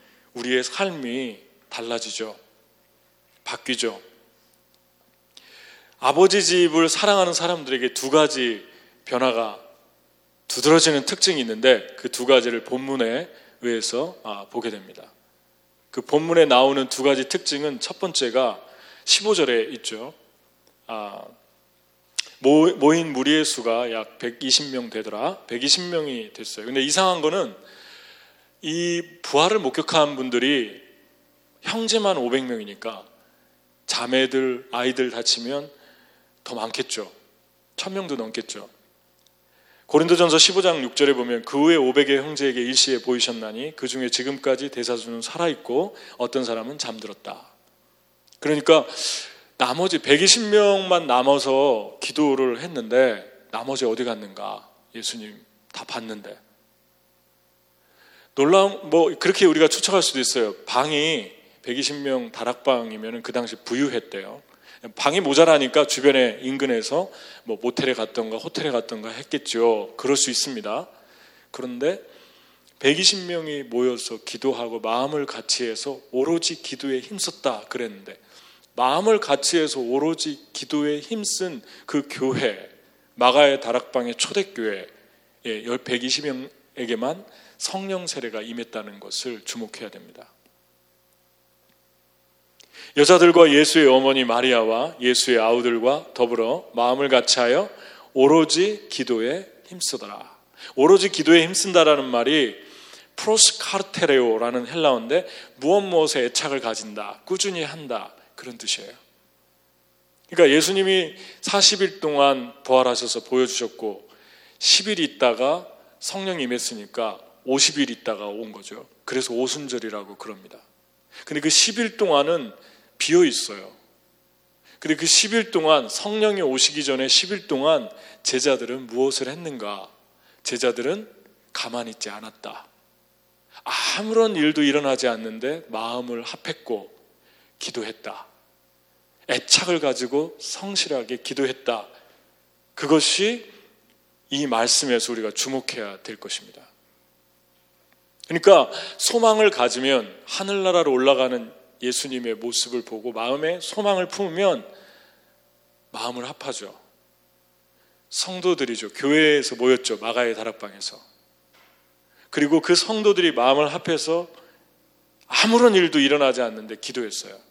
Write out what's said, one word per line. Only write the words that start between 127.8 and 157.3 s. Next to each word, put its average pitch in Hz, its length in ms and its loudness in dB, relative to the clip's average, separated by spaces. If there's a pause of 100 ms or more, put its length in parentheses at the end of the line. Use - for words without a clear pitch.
제자들은 127 640 -2
무엇을 127 420 -2
했는가? 123 600 -12 (540)
제자들은 123 640 -2 (420)
가만히 117 400 -8
있지 - 180 -12
않았다. 107 580 -18 (960)
아무런 220 720 0
일도 151 280 2
일어나지 139 440 0
않는데 113 640 -6
마음을 117 540 -8
합했고 - 720 -10 (640)
기도했다. - 680 -12 (1040)
애착을 170 500 0
가지고 135 600 -2
성실하게 143 800 -6
기도했다. 127 720 -6 (880)
그것이 190 760 0 (800)
이 143 180 -4
말씀에서 120 640 0
우리가 110 180 -6
주목해야 117 720 -8
될 110 140 -16
것입니다. - 440 -14 (1700)
그러니까 165 420 6 (280)
소망을 220 520 4
가지면, 123 640 0 (100)
하늘나라로 185 640 0
올라가는 127 600 2 (300)
예수님의 123 540 -4
모습을 117 480 -4
보고 113 280 -10
마음에 143 500 -4
소망을 196 460 -2
품으면 180 600 -2 (1200)
마음을 120 360 -8
합하죠. 123 500 -12 (1300)